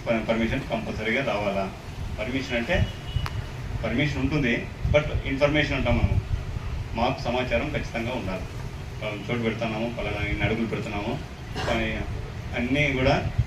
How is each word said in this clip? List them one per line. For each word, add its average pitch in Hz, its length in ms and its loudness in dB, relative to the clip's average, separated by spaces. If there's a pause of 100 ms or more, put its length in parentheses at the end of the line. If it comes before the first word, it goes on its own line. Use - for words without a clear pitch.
ప-, 113 220 2
పర్మిషన్ 117 320 2 (100)
కంపల్సరీగా 110 520 0
రావాలా. 98 480 0 (480)
పర్మిషన్ 123 380 -2
అంటే 117 300 2 (960)
పర్మిషన్ 135 340 2
ఉంటుంది, 131 480 2 (260)
but 151 120 8 (220)
ఇన్ఫర్మేషన్ 143 480 4
అంటాం 120 240 4
మనం, 107 240 4 (760)
మాకు 110 260 2
సమాచారం 123 480 0
ఖచ్చితంగా 117 420 -4
ఉండాలి. 95 300 -4 (600)
పలానా 107 300 -6
చోటు 117 120 0
పెడుతున్నాము, 113 540 -2
పలానా 104 300 -2
ఇన్ని 104 160 0
అడుగులు 113 220 2
పెడుతున్నాము, 107 540 -2 (500)
పని 113 280 0 (560)
అన్నీ 135 400 2
కూడా 131 380 4 (160)